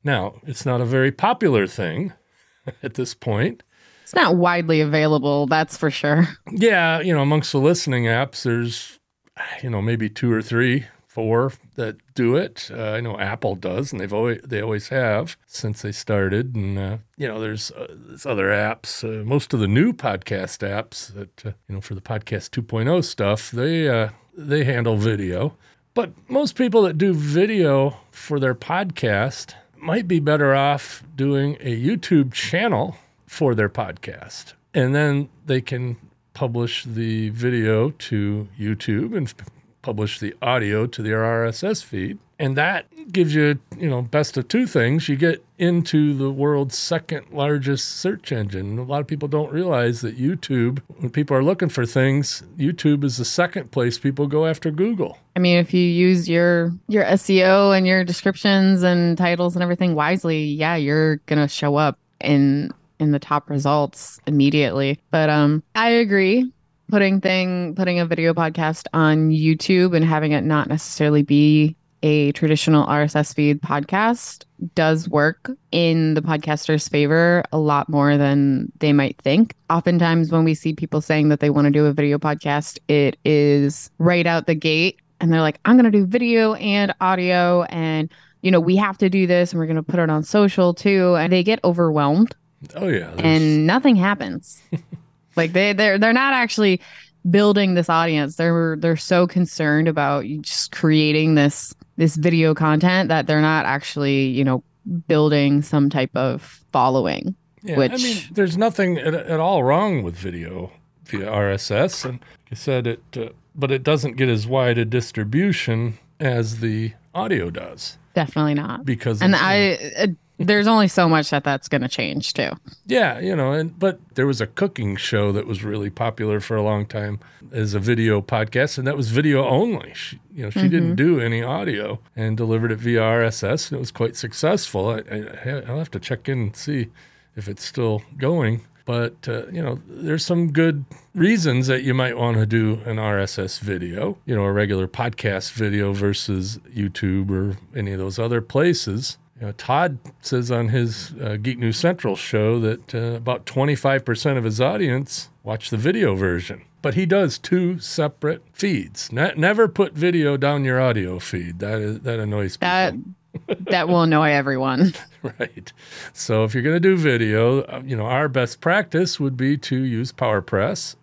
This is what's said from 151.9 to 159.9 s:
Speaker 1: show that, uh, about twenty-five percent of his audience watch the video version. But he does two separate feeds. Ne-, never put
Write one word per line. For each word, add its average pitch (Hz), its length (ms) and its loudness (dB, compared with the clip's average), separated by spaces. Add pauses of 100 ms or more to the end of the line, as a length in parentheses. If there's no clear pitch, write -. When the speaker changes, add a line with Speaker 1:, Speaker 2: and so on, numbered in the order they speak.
Speaker 1:
show 110 460 0
that, 113 340 -4
uh, 117 220 -6
about 117 300 -6
twenty-five 135 580 0
percent 131 340 -2
of 113 60 -2
his 110 160 -2
audience 143 680 -2 (140)
watch - 280 -8
the 117 60 -4
video 147 380 0
version. 90 480 -4 (200)
But 135 120 -2
he 185 100 0
does 180 340 0
two 180 420 -2
separate - 640 -4 (100)
feeds. 123 580 -6
Ne-, 139 260 -2
never 208 300 2
put 185 280 -2